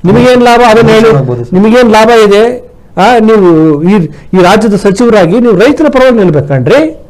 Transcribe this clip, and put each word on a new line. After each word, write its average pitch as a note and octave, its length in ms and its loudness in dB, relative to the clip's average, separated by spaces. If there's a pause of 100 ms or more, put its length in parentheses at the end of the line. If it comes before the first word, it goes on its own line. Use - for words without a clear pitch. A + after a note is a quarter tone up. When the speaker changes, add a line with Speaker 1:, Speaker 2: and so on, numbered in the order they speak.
Speaker 1:
ನಿಮಗೇನ್ A#3+ 380 2
ಲಾಭ? A#3+ 180 2 (100)
ಅದನ್ನ A3+ 180 2
ಹೇಳಿ, A3 280 2
Speaker 2:
ಆಗ್ಬೋದು B2 280 -6
ಸರ್. - 100 -10
Speaker 1:
ನಿಮಗೇನ್ A3 360 2
ಲಾಭ A3 200 2 (180)
ಇದೆ? A3+ 300 0 (380)
ಆ, A#3 220 0
ನೀವು E3+ 640 0
ಈ, F#3 120 0 (400)
ಈ F#3 80 2
ರಾಜ್ಯದ G#3 320 0
ಸಚಿವರಾಗಿ G#3 680 0
ನೀವು A#3+ 160 0
ರೈತರ C#4+ 320 0
ಪರವಾಗಿ C4 280 0
ನಿಲ್ಬೇಕಂಡ್ರಿ. E3+ 920 -2